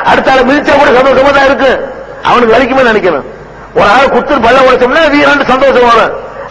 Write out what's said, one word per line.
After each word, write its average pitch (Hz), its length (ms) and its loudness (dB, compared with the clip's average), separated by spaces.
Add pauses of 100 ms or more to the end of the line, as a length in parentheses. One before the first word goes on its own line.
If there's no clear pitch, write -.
அடுத்த 220 280 0
ஆளை 185 120 2
மிதிச்சா 285 320 0
கூட 285 160 2
சந்தோஷமா 269 400 2
தான் 277 180 2
இருக்கு, 269 220 0 (520)
அவனுக்கு 226 320 2
வலிக்குமே 262 300 0
நினைக்கணும். 185 420 -2 (480)
ஒரு 190 140 2
ஆள் 262 220 2
குத்து 262 240 -2
பல்ல 247 240 2
உடைச்சோம்னா 254 480 2
வீராண்டு 285 380 0
சந்தோஷம் 254 420 2
வரும், 202 260 2 (380)